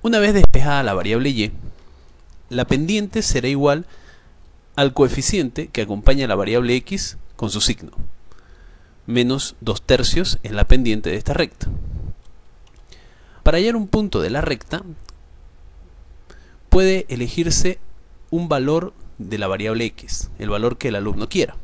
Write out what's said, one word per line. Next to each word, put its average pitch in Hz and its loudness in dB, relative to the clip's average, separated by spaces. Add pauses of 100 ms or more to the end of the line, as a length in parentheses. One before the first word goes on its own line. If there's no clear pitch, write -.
Una 226 0
vez 208 2
despejada 143 10
la 104 -2
variable 110 -2
y, 110 -2 (960)
la 120 -2
pendiente 202 -2
será 123 -2
igual 143 0 (920)
al 139 0
coeficiente 139 0
que - -8
acompaña 104 2
a 123 -4
la 98 0
variable 117 -2
x - -8 (180)
con 110 -6
su 107 -6
signo. - -4 (1120)
Menos 123 -2
dos 110 -6
tercios 131 0
es 107 -8
la 104 4
pendiente 110 6
de 95 -4
esta - -4
recta. - -4 (1800)
Para 151 6
hallar 226 0
un 208 -4
punto 196 -2
de 82 -2
la 135 -2
recta, 156 -6 (1900)
puede 190 4
elegirse 165 0 (500)
un 170 -4
valor 151 -2 (240)
de 104 -10
la 101 -4
variable 107 -4
x, - -8 (100)
el 104 -6
valor 110 -2
que 135 -6
el 104 -4
alumno 101 -4
quiera. - -4